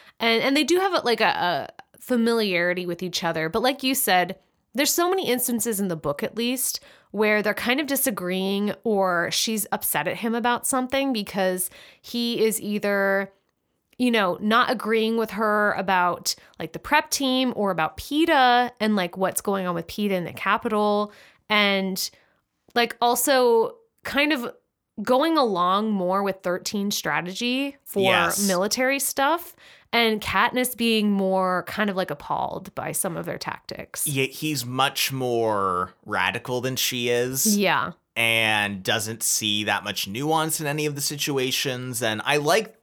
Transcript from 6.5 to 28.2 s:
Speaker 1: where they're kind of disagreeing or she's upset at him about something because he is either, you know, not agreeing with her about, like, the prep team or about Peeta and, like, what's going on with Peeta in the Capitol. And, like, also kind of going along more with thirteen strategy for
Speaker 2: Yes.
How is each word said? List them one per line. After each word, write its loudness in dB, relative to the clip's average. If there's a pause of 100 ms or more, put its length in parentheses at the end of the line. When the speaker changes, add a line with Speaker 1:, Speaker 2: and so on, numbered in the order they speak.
Speaker 1:
where 2
they're 0
kind 0
of -2
disagreeing -2 (100)
or 0
she's -2
upset -2
at -4
him -2
about 0
something 0
because -2 (320)
he -2
is 0
either, 0 (680)
you 2
know, 2
not 2
agreeing 0
with -2
her 0
about, 0 (240)
like, -10
the -12
prep 2
team 0
or 0
about -2
Peeta 4
and, 2
like, -2
what's -2
going -2
on -2
with -6
Peeta -2
in 0
the -8
Capitol. 0 (360)
And, 2 (640)
like, 0
also 4 (260)
kind 0
of -2 (520)
going 4
along 2
more 0
with -2
thirteen -2
strategy -2
for -2
Speaker 2:
Yes. 2